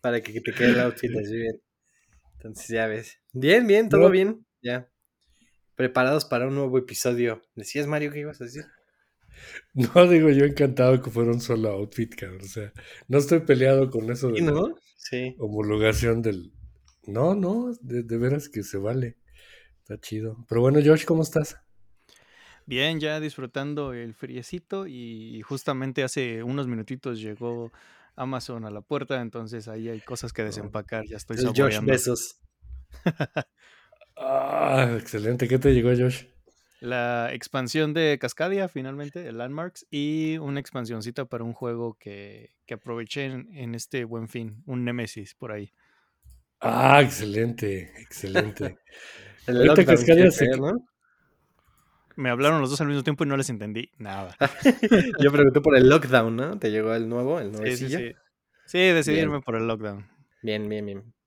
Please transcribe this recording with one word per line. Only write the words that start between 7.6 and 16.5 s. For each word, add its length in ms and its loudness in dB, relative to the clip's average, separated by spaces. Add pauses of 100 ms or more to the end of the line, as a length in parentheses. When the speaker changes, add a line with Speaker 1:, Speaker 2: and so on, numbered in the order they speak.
Speaker 1:
Mario, 240 -4
qué 80 -10
ibas 200 -14
a 40 -14
decir? 200 -16 (1080)
Speaker 2:
No, 340 6
digo, 220 8
yo 140 6
encantado 580 4
que 80 -8
fuera 200 0
un 100 0
solo 300 -2
outfit, 440 -6
cabrón. 280 -14
O 60 -18
sea, 240 -12 (360)
no 100 4
estoy 220 4
peleado 500 4
con 200 -4
eso 200 -2
de 80 0
Speaker 1:
¿Sí, 60 2
Speaker 2:
la 80 2
Speaker 1:
no? 220 0 (220)
Sí. 420 -8
Speaker 2:
homologación 840 0
del... 300 -6 (540)